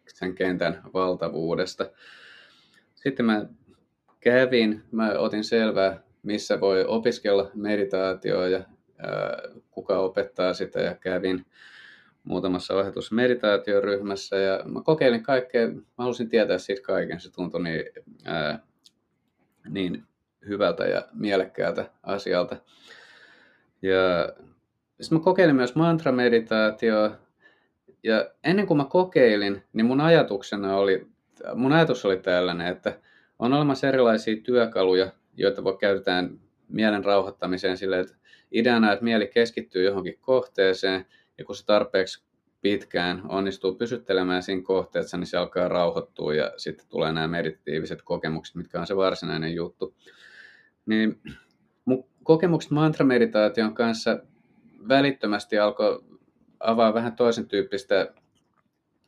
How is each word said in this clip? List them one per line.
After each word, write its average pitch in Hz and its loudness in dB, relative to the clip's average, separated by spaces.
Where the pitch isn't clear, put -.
sen 92 -8
kentän 90 -2
valtavuudesta. 87 -4
Sitten 135 -4
mä 107 0
kävin, 120 4
mä 110 0
otin 107 -2
selvää, 98 0
missä 104 -2
voi 95 2
opiskella 107 0
meditaatioa 95 -2
ja, 92 0
ää, 50 -6
kuka 92 -4
opettaa 92 -2
sitä, 95 -6
ja 87 -2
kävin 92 -4
muutamassa 92 -4
ohjatussa 95 -4
meditaatioryhmässä, 101 0
ja 95 0
mä - -8
kokeilin 135 2
kaikkea, 127 0
mä 90 -8
halusin 123 -4
tietää 104 2
siitä - -6
kaiken, 87 -4
se - -20
tuntui 87 -6
niin, 82 -4
ää, 82 -4
niin 92 -6
hyvältä 98 -2
ja 92 -2
mielekkäältä 95 -2
asialta. 92 -4
Ja 92 2
sit - -6
mä 160 2
kokeilin 175 4
myös 127 0
mantrameditaatioa, 113 2
ja 110 2
ennen 190 2
kuin 156 2
mä 143 0
kokeilin, 110 2
niin 110 2
mun 131 2
ajatuksena 101 2
oli, 98 2
mun 131 0
ajatus 151 4
oli 95 2
tällainen, 90 0
että 92 -6
on 120 2
olemassa 143 0
erilaisia 113 2
työkaluja, 95 2
joita 98 0
voi 95 -2
käytetään 98 -2
mielen 104 0
rauhoittamiseen 95 0
silleen, 95 -2
että - -10
ideana, 113 4
että 104 -2
mieli 110 0
keskittyy 113 0
johonkin 92 -2
kohteeseen, 95 0
ja - -16
kun 101 -12
se - -18
tarpeeksi 101 0
pitkään 90 -2
onnistuu 95 -4
pysyttelemään 92 -2
siinä 92 -6
kohteessa, 90 -4
niin 87 -6
se 87 -4
alkaa 90 -2
rauhoittua, 85 -2
ja 76 -2
sitten - -12
tulee 80 -2
nämä 80 -2
meditatiiviset 80 -6
kokemukset, 80 -6
mitkä 87 -10
on 85 -8
se 98 -4
varsinainen 82 -2
juttu. - -8
Niin 110 0
mun 131 0
kokemukset 160 2
mantrameditaation 117 2
kanssa 113 0
välittömästi 120 0
alkoi 104 2
avaa 113 2
vähän 117 -2
toisen 117 0
tyyppistä 98 -2